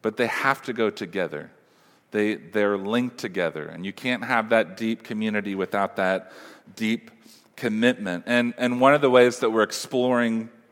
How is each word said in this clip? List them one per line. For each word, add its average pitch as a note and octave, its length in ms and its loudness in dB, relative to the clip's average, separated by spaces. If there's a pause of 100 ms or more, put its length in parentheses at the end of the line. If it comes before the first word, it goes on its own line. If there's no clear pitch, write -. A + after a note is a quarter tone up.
But G#2+ 140 -2
they A#2+ 120 0
have C3+ 360 -2
to B2+ 100 -6
go A2+ 160 2
together. E2+ 600 -6 (600)
They, G#2 240 0
they're G2+ 420 0
linked A#2 420 -2
together, E2 480 -4
and E2 180 -12
you G2 80 -8
can't B2 300 -4
have A#2 260 0
that A2 280 2
deep A2+ 260 -4
community G#2+ 500 -4
without G2 440 -2
that F#2+ 340 0 (440)
deep A2 360 -4 (440)
commitment. A2 680 -2
And, A#2+ 320 0
and B2 240 0
one C#3 140 8
of D3 60 2
the C3+ 100 4
ways B2 280 6
that A2+ 120 0
we're A2+ 100 4
exploring A#2+ 880 0 (220)